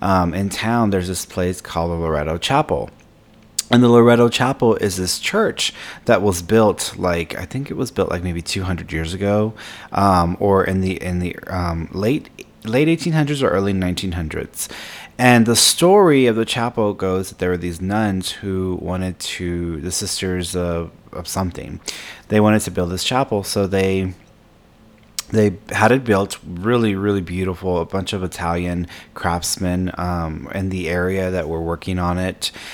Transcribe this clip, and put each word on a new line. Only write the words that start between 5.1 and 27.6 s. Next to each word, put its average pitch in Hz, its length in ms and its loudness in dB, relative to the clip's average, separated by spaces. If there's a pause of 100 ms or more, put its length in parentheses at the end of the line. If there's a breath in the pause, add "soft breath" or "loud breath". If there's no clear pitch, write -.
church - 560 -2 (320 loud breath)
that 107 160 4
was 92 220 2
built, 104 560 2
like, 85 360 -2
I 87 100 -10
think 135 260 -8
it - 20 -8
was - 160 -4
built, - 220 -2
like, 87 100 -4
maybe 87 220 -4
two - 180 -4
hundred 90 320 -4
years 80 220 -4
ago, 104 400 0 (360 loud breath)
um, 90 480 4
or 98 240 4
in 92 180 0
the, 95 200 -2
in 90 160 -4
the, 87 180 -4 (120)
um, 85 440 -4
late, 110 380 -2 (340)
late 123 240 2
eighteen 165 260 0
hundreds 147 280 0
or 120 80 2
early 98 240 2
nineteen 90 380 -2
hundreds. - 580 -8 (480 loud breath)
And 123 300 6
the 117 80 4
story 170 720 6
of 110 80 2
the 113 100 0
chapel 117 480 0
goes 95 360 -2
that - 100 -14
there 90 100 0
were 90 80 0
these 87 240 -6
nuns 98 520 0
who 92 460 -4
wanted 92 380 -4
to, 87 640 -6
the 87 100 -6
sisters 90 640 -4
of, 85 360 -2 (200)
of 87 160 -10
something, 85 520 -6 (480 loud breath)
they 107 120 4
wanted 107 220 6
to - 100 -6
build 87 200 -2
this 92 120 -4
chapel. 127 380 0
So 101 240 0
they, 95 480 0 (1160)
they 104 280 2 (120)
had 107 220 4
it 131 120 2
built, 101 420 0
really, 104 480 0
really 98 280 0
beautiful, 90 600 -2